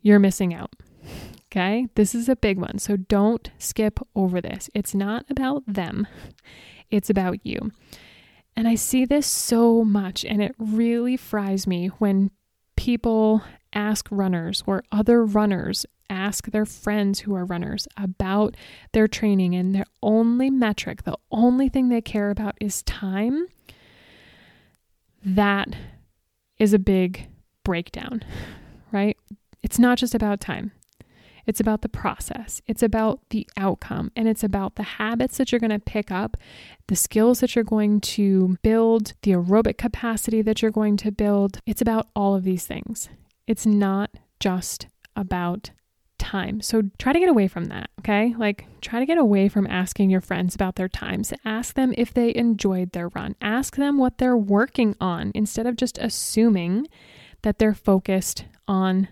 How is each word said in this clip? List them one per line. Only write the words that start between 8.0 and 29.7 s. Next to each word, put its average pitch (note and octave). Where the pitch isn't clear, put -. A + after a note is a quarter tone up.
And A3+
I A#3
see B3+
this C#4+
so A#3
much, G3+
and G#3
it G#3
really A#3
fries G3
me F3+
when G3
people A3
ask G#3+
runners F#3
or G3
other A3+
runners G#3
ask G3
their G#3+
friends G#3
who G3+
are F3+
runners F#3+
about G3
their A3
training, F#3+
and F3+
their G3
only A#3
metric, A3
the -
only B3
thing B3+
they A#3+
care G3+
about G3+
is G#3
time. A3+
That G3
is G#3+
a G#3
big F#3
breakdown, F#3
right? G#3
It's -